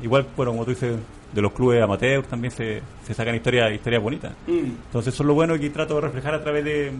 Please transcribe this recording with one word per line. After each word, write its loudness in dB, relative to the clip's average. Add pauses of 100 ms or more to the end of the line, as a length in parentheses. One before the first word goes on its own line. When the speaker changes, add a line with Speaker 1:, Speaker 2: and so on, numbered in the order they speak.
Speaker 1:
Igual, 2 (100)
bueno, 0
como -2
tú -2
dices, -2 (380)
de 0
los 2
clubes 4
amateurs 2
también -6
se, -4 (240)
se -6
sacan -2
historias, 4
historias 0
bonitas. -4 (140)
Speaker 2:
Mm. 0 (340)
Speaker 1:
Entonces -2
eso -2
es 2
lo 6
bueno 4
que -4
trato -4
de 0
reflejar -4
a -4
través -2
de, -2